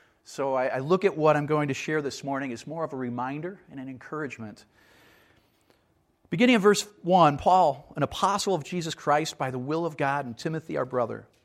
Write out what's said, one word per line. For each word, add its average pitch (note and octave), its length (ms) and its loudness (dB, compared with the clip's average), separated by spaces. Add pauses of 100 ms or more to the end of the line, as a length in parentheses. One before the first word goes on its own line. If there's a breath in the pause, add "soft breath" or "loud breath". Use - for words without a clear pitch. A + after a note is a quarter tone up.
(240 soft breath)
So C3+ 300 -4
I, C3 120 2
I - 120 -2
look F3 260 0
at F3+ 140 0
what D3+ 180 6
I'm D3 100 0
going D3 220 0
to C3+ 60 -2
share D#3 260 -2
this C#3 240 -8
morning C3+ 280 -4
as A2+ 140 -12
more D#3+ 180 -6
of D3 100 -8
a - 20 -8
reminder C3 640 -6 (100)
and C3+ 80 -16
an C3 100 -12
encouragement. B2+ 760 -12 (1700 soft breath)
Beginning A#3+ 260 6
in G3+ 40 4
verse G3+ 260 4 (160)
one, E3 360 6
Paul, E3 580 4
an D3+ 60 0
apostle G3 520 0
of D3+ 80 -2
Jesus E3 320 -6
Christ D3+ 440 0
by C3 120 -4
the B2+ 80 -6
will D#3 280 -4
of D3+ 100 -6
God, C#3 300 -2
and A#2 100 -12
Timothy, D#3+ 400 -6
our C3+ 80 -2
brother, A2+ 420 -4 (180)